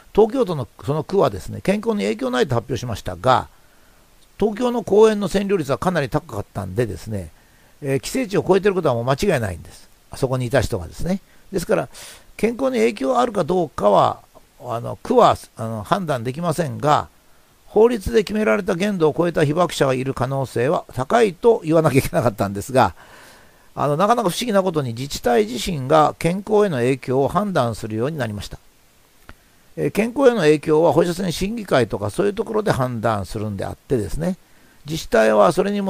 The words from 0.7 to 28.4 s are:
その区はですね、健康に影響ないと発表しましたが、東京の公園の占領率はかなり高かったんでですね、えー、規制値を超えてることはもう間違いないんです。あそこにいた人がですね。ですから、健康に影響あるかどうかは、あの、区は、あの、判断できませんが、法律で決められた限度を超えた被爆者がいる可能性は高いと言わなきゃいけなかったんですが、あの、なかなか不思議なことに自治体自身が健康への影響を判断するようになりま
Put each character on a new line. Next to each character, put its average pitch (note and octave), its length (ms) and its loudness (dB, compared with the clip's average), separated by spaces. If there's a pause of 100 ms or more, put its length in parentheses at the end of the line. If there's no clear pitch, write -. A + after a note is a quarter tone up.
そ C#3+ 80 -2
の D3+ 120 -2
区 G3 140 -2
は C#3+ 120 4
で G2 80 -8
す F#2+ 120 -12
ね、 G#2 100 -8
健 G3 160 0
康 A3 140 -4
に G#3 120 -2
影 G#3+ 140 -2
響 B3+ 140 -4
な B3 100 0
い F#3+ 80 2
と B2 80 -2
発 A2 120 -2
表 B2+ 100 -4
し A#2+ 60 -8
ま A#2 120 -6
し - 60 -14
た F#2 120 -8
が、 G#2+ 340 2 (920)
東 G#3 180 0
京 A#3+ 140 0
の A#3+ 100 -4
公 G#3+ 260 6
園 G#3+ 120 0
の G3 80 -2
占 G3+ 180 -2
領 G3+ 100 2
率 C#3 140 -4
は B2 80 0
か F#3 140 0
な E3 80 0
り C3+ 80 -2
高 - 260 -4
か G2+ 60 -4
っ - 120 -10
た G2 120 -6
ん F#2 100 -8
で A#2+ 120 0
で G2 100 -8
す - 100 -16
ね、 G2 240 -8 (500)
え D3 60 -10
ー、 C3+ 120 -4
規 - 100 -8
制 B3+ 180 -4
値 F#3 120 -2
を - 80 -2
超 F#3 100 4
え F#3+ 40 2
て G3 80 0
る G3 60 2
こ F3+ 80 -2
と D3+ 60 0
は B2 60 2
も A#2 80 -2
う - 20 -6
間 C3+ 100 2
違 E3+ 240 0
い - 20 -2
な G2 120 -4
い F2 40 -8
ん D#2 60 -16
で - 100 -20
す。 - 160 -20 (220)
あ - 60 -14
そ C3 120 -2
こ C3 80 -2
に B2+ 100 -2
い A2+ 40 -6
た B2+ 100 4
人 G#2+ 200 -2
が D#2+ 80 -12
で - 60 -18
す - 100 -4
ね。 F#3 160 -2 (320)
で F#3+ 80 -2
す - 60 -6
か G3+ 100 0
ら、 D3 120 -4 (480)
健 A3+ 200 0
康 C4 160 0
に B3 60 -2
影 A3+ 160 2
響 B3+ 240 -2
あ B3 60 2
る A#3+ 80 -2
か G3 120 0
ど F3 200 0
う C#3+ 60 -6
か G3+ 180 0
は、 D3 300 4 (420)
あ A#2+ 200 -6
の、 A#2 220 -8
区 B3 120 -2
は、 E3+ 220 8 (200)
あ A2+ 120 -6
の、 A2 160 -6
判 F#3 220 -2
断 B2+ 180 -2
で C3 80 -4
き C#3+ 80 -10
ま E3+ 140 -2
せ E3+ 120 -2
ん A2+ 120 -8
が、 B2+ 300 2 (580)
法 A3 220 6
律 A#3+ 240 -4
で A3 100 4
決 G#3 160 -4
め G#3+ 60 0
ら G#3+ 120 2
れ G#3 60 -4
た F#3 140 -2
限 G3 220 -2
度 D#3 100 4
を C#3 80 0
超 E3+ 100 0
え E3+ 60 -2
た E3 120 2
被 C#3+ 80 2
爆 F3 220 0
者 D3 100 2
が C3 100 2
い C3 100 -2
る C3+ 100 -4
可 B2+ 140 -2
能 C3+ 180 -4
性 B2 220 0
は F3 160 -2 (100)
高 A3 300 2
い F#3 100 0
と - 300 2
言 D#3 100 0
わ D#3+ 80 6
な D#3+ 80 2
き C3 60 2
ゃ - 20 6
い C3 40 6
け - 80 -6
な E3+ 120 0
か A2+ 60 2
っ G2+ 40 2
た G2 140 -2
ん G2+ 80 -6
で G2 80 -6
す - 100 -10
が、 A#2+ 220 2 (800)
あ C3+ 140 -2
の、 D3 80 0
な F#3 100 2
か A#3 80 2
な A#3+ 80 0
か F3+ 80 0
不 - 100 -6
思 A#3+ 60 -6
議 A#3 60 -2
な G3 100 4
こ F#3 80 0
と D#3 100 0
に B2+ 140 -4
自 C3+ 140 -8
治 - 160 -10
体 A#3 220 2
自 A3 240 -6
身 C3+ 180 -6
が D3 320 4
健 F#3 280 -2
康 G#3 180 4
へ - 20 -2
の D3+ 80 -2
影 B2+ 220 2
響 C3+ 260 0
を B2+ 40 0
判 G3 240 -2
断 A#2+ 220 0
す A2 140 -8
る G#2+ 80 -6
よ A#2 100 0
う D#3 60 -4
に E3 40 -8
な B2+ 120 -4
り G#2 40 -8
ま G2+ 100 -10